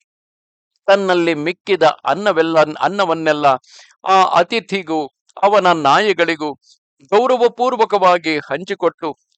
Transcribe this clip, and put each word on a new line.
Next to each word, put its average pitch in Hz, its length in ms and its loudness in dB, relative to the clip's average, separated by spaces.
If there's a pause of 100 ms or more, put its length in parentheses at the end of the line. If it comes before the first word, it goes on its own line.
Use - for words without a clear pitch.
(880)
ತನ್ನಲ್ಲಿ 180 460 0
ಮಿಕ್ಕಿದ 165 500 -4
ಅನ್ನವೆಲ್ಲ, 160 760 0 (140)
ಅನ್ನವನ್ನೆಲ್ಲ 160 720 -2 (640)
ಆ 190 320 2
ಅತಿಥಿಗೂ 175 680 -4 (360)
ಅವನ 196 280 2
ನಾಯಿಗಳಿಗೂ 165 840 0 (500)
ಗೌರವಪೂರ್ವಕವಾಗಿ 214 1300 0
ಹಂಚಿಕೊಟ್ಟು 165 800 -6 (220)